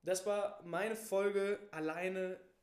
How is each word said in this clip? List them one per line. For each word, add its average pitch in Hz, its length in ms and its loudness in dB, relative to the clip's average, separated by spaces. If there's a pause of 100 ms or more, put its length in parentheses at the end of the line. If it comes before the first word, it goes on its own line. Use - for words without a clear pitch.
das 185 220 0
war 202 400 0
meine 185 320 -2
Folge 202 640 2 (140)
alleine 180 680 -2 (220)